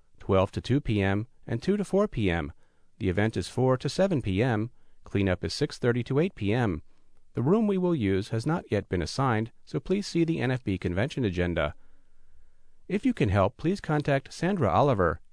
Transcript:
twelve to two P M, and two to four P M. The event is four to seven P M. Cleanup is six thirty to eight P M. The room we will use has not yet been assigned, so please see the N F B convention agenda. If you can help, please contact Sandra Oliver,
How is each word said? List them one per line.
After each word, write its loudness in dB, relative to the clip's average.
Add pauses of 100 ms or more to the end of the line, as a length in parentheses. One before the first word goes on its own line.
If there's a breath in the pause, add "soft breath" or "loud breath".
(180)
twelve 2
to -6
two 2
P 0
M, 0 (200)
and -4
two 0
to -2
four 0
P 0
M. -2 (440)
The 0
event 2
is -4
four 2
to -4
seven 0
P 0
M. 0 (340)
Cleanup 0
is -4
six -4
thirty 0
to 0
eight 0
P 0
M. 0 (540)
The -2
room 2
we 0
will 0
use 0
has -2
not -2
yet -2
been -2
assigned, 0 (140)
so -6
please -2
see 0
the -2
N 0
F -4
B -2
convention -2
agenda. 0 (1120)
If -4
you 4
can 0
help, 2
please -2
contact 0
Sandra 0
Oliver, 4 (120)